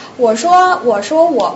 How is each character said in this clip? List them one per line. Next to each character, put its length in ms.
我 180
说， 480
我 160
说 240
我， 320